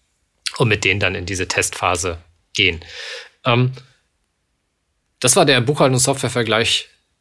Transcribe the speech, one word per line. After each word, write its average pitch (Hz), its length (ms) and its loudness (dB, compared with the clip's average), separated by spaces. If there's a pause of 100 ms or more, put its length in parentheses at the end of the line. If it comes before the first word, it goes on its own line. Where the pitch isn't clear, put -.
(580)
und 139 100 2
mit 104 160 0
denen 98 160 2
dann 95 160 0
in 90 100 -6
diese 92 220 -4
Testphase 90 680 -2 (360)
gehen. 87 280 0 (640)
Ähm, 123 260 2 (1500)
das 127 160 4
war 175 80 6
der 135 160 4
Buchhaltungssoftwarevergleich 123 1300 0 (320)